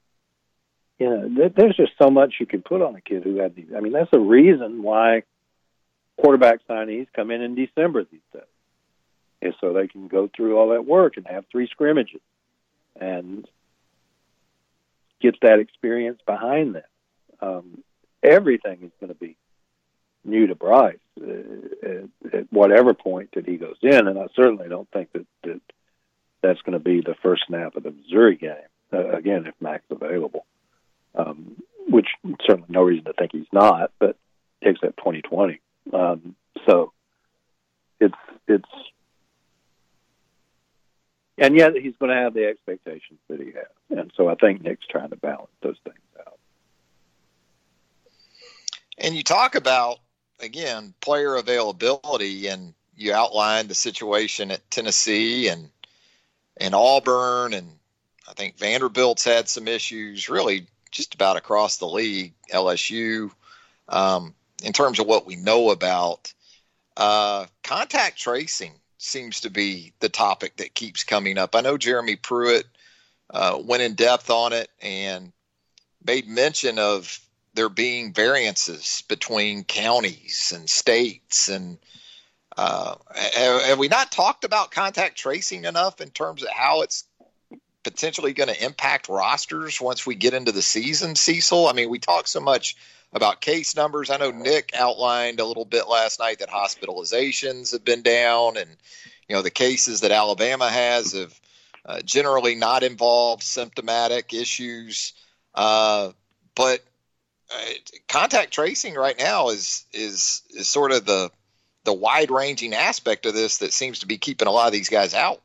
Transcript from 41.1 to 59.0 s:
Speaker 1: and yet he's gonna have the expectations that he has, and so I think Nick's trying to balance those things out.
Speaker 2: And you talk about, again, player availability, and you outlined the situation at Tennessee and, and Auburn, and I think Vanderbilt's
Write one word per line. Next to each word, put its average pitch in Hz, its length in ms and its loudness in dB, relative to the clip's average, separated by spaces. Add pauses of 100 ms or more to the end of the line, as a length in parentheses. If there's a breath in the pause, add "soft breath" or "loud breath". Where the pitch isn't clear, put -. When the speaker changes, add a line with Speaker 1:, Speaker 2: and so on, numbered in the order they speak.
Speaker 1:
and 139 180 6
yet 160 220 10
he's 127 200 -6
gonna 127 240 0
have 120 120 0
the 110 140 0
expectations 90 720 -10 (100)
that 76 100 -10
he 67 140 -14
has, - 440 -12
and 87 200 -8
so 95 100 4
I - 80 0
think 101 260 2
Nick's 82 240 -10
trying - 260 -10
to - 40 -16
balance - 340 -10 (120)
those - 240 -6
things - 100 -18 (240)
out. - 180 -20 (2750 loud breath)
Speaker 2:
And 160 140 -2
you 151 80 -8
talk 175 320 2
about, 127 440 0 (420)
again, 113 580 -10
player 147 360 0
availability, 110 1120 -2
and 92 260 -10 (240)
you 104 160 -2
outlined 107 560 0
the 95 40 -12
situation 104 800 -4
at - 180 -12
Tennessee 113 800 0
and, 82 220 -6 (880 soft breath)
and 95 180 -4
Auburn, 123 800 2
and 87 180 -10 (560)
I - 60 -20
think 98 240 -12
Vanderbilt's 120 640 0